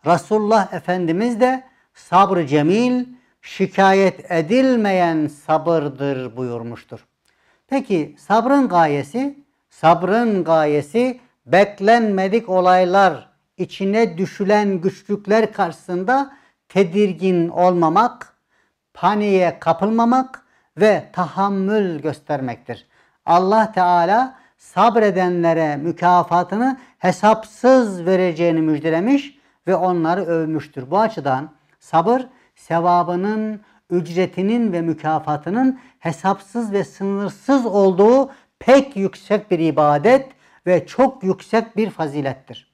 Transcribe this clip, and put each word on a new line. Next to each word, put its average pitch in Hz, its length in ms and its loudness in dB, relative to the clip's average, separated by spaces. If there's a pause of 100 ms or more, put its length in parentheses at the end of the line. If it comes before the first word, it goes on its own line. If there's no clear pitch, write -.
Resulullah 208 640 0
Efendimiz 180 680 -4
de, 254 240 0 (300)
"Sabrı 185 520 0
cemil, 214 600 0 (360)
şikayet 190 880 0
edilmeyen 185 960 0
sabırdır." 143 1080 -4
buyurmuştur. 120 680 -12 (640)
Peki 190 500 -4
sabrın 247 500 0
gayesi? 175 720 -2 (320)
Sabrın 180 760 0
gayesi 160 760 0 (260)
beklenmedik 202 1000 0
olaylar, 185 800 2 (280)
içine 196 600 -2
düşülen 196 640 0
güçlükler 202 720 -2
karşısında 190 800 -4 (360)
tedirgin 185 800 0
olmamak, 180 840 0 (600)
paniğe 190 640 0
kapılmamak 233 880 -2 (320)
ve 196 360 2
tahammül 190 880 -2
göstermektir. 131 840 -8 (400)
Allah 196 460 2
Teala 185 640 0 (240)
sabredenlere 180 1200 0
mükafatını 175 1000 -2 (200)
hesapsız 214 1080 0
vereceğini 175 540 0
müjdelemiş 160 760 -2 (280)
ve 185 100 0
onları 175 480 -2
övmüştür. 156 680 -6
Bu 180 80 0
açıdan 151 520 -2 (280)
sabır, 226 480 -2 (280)
sevabının, 180 1080 -2 (300)
ücretinin 185 840 -2
ve 170 80 -4
mükafatının 160 1000 -4 (180)
hesapsız 196 760 -6
ve 196 120 -2
sınırsız 202 800 -4
olduğu 202 640 4 (280)
pek 277 380 4
yüksek 202 540 -4
bir 175 80 0
ibadet 156 680 2 (400)
ve 180 200 2
çok - 360 -2
yüksek 190 540 -4
bir 208 140 -2
fazilettir. 139 840 -8